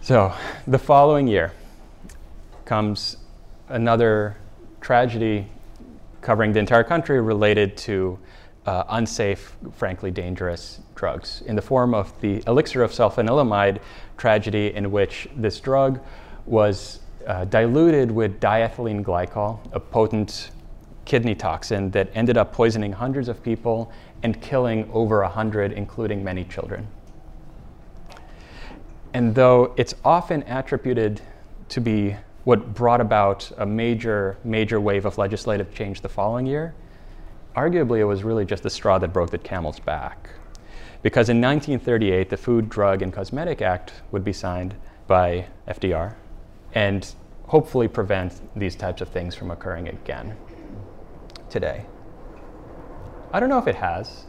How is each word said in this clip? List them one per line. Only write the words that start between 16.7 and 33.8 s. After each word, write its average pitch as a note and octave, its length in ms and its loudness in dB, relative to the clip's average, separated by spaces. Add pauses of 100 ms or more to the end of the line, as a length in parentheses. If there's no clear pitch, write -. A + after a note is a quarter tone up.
uh, F#2+ 200 -4
diluted B2 680 4
with G#2+ 280 0
diethylene A2+ 640 0
glycol, G2 540 -2 (140)
a - 80 -6
potent A2 720 0 (540)
kidney A#2 280 2
toxin G2 560 -2
that F#2+ 240 0
ended A#2 240 4
up G#2 160 2
poisoning A2 400 2
hundreds B2 340 -4
of A#2 140 -8
people A2+ 500 -2 (300)
and A2+ 180 -2
killing A#2 540 0
over A2 300 2
a F#2 60 0
hundred, G#2 420 0
including G#2 520 -6
many F#2 200 -6
children. F#2+ 420 -8 (2250)
And A#2+ 200 2
though B2+ 440 8
it's - 260 0
often E3 400 2
attributed B2 800 -2 (480)
to - 100 -4
be G#2 380 0 (260)
what A2+ 300 4
brought A#2+ 260 4
about G#2 580 2
a A2 80 -2
major, A2 800 0